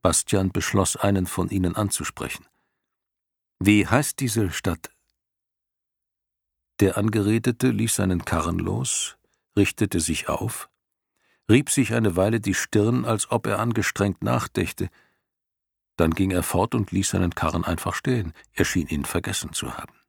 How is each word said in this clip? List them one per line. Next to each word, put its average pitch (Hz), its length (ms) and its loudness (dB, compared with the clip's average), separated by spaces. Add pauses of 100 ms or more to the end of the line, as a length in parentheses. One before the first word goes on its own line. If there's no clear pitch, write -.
Bastian 95 480 2
beschloss, 92 460 0
einen 98 300 2
von 87 240 -4
ihnen 92 260 0
anzusprechen. - 680 -6 (1120)
"Wie 101 260 6
heißt 135 320 2
diese 110 320 0
Stadt?" - 400 -4 (1900)
Der 98 180 4
Angeredete 110 720 2
ließ 113 240 0
seinen 92 300 0
Karren 85 340 -2
los, 95 580 -4 (400)
richtete 98 440 2
sich - 280 -4
auf, - 400 -6 (800)
rieb 131 220 6
sich 117 240 0
eine 104 220 2
Weile 107 240 2
die 98 140 -2
Stirn, 117 500 2
als 113 260 -2
ob 120 160 0
er 104 140 -2
angestrengt 107 600 -2
nachdächte. - 680 -2 (1080)
Dann 82 140 4
ging 95 200 0
er 90 120 0
fort - 320 0
und 110 160 -2
ließ 98 200 -2
seinen 92 240 0
Karren 82 300 -2
einfach 90 300 -4
stehen. 113 380 -2 (200)
Er 90 120 2
schien 85 240 -2
ihn 71 160 -2
vergessen - 480 -4
zu - 240 -8
haben. - 180 -14 (140)